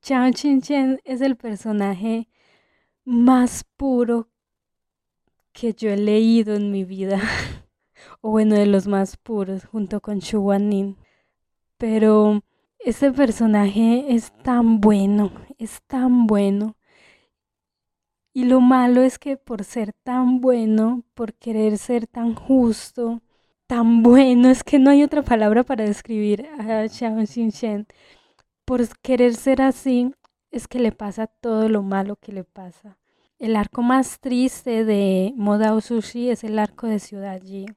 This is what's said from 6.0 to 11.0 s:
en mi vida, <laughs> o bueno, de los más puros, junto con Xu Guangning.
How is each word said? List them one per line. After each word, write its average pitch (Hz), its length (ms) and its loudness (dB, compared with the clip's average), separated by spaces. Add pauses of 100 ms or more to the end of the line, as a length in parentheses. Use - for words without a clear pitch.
en 208 180 -2
mi 196 120 -4
vida, 190 360 -4
<laughs> - 1000 -10
o 214 100 -6
bueno, 214 240 2
de 208 120 2
los 196 200 2
más 196 300 -2
puros, 196 500 -8
junto 208 340 -8
con 208 200 -8
Xu 214 200 -4
Guangning. 196 560 -2 (800)